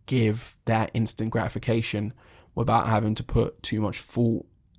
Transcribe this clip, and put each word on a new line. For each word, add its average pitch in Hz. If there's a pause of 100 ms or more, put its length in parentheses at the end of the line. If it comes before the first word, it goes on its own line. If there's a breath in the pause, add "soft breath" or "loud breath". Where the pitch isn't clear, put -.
give 113 (100)
that 110
instant 113
gratification 110 (420 soft breath)
without 113
having 107
to 117
put -
too 107
much 104
thought 117 (320)